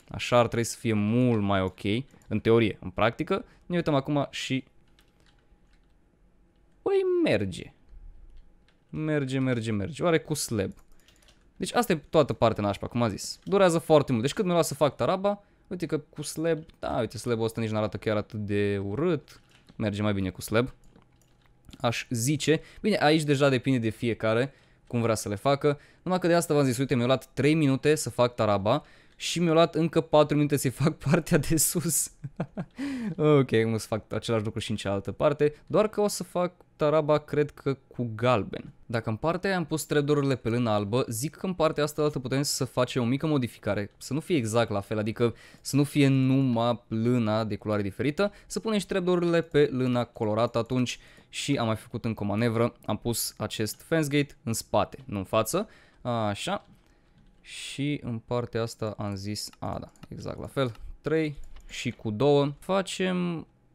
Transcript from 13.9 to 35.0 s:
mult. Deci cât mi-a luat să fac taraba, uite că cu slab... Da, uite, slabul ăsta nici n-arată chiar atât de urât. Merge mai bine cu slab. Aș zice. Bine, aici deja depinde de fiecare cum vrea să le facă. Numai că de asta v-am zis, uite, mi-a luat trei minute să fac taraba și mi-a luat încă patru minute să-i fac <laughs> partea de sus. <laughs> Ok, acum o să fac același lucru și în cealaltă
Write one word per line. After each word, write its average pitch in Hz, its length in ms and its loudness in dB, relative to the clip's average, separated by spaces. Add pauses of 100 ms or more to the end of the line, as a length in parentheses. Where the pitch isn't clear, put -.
mult. 113 120 0
Deci 143 100 0
cât 220 100 0
mi-a 180 80 0
luat 165 140 4
să - 80 -6
fac 143 220 0
taraba, 190 480 -2 (220)
uite 175 200 -8
că 151 120 -2
cu - 240 -14
slab... 160 420 -4 (140)
Da, - 220 -4
uite, 110 180 -4
slabul 113 260 -2
ăsta 113 160 -2
nici 113 100 -2
n-arată 107 260 -2
chiar 107 200 -2
atât 104 300 -6
de 101 320 0
urât. 135 640 -4 (360)
Merge 104 260 -2
mai 107 100 2
bine 95 180 -2
cu - 100 -12
slab. 120 340 0 (1080)
Aș - 300 -2
zice. 139 500 0 (200)
Bine, 202 200 0
aici 156 220 4
deja 143 260 4
depinde 131 300 2
de 113 120 0
fiecare 113 640 0 (360)
cum 120 120 -2
vrea 113 140 2
să - 140 -6
le 104 60 -2
facă. 143 440 0 (240)
Numai 180 160 0
că 180 80 0
de 170 80 6
asta 160 200 2
v-am 147 100 4
zis, 123 140 2
uite, 135 160 0
mi-a 120 120 2
luat 123 260 2
trei 143 220 2
minute 147 400 4
să 151 160 -4
fac 120 240 2
taraba 104 500 2 (320)
și - 240 -4
mi-a 170 120 4
luat 165 220 4
încă 160 260 0
patru 151 360 4
minute 147 200 2
să-i 135 140 0
fac 156 300 0
<laughs> - 100 -6
partea 170 280 4
de - 180 2
sus. - 540 -2 (260)
<laughs> 233 800 -8
Ok, 147 360 4
acum 113 200 2
o 110 60 0
să - 80 -10
fac - 260 -6
același 110 320 -2
lucru 107 140 -6
și - 120 -6
în 107 60 -2
cealaltă 101 360 -4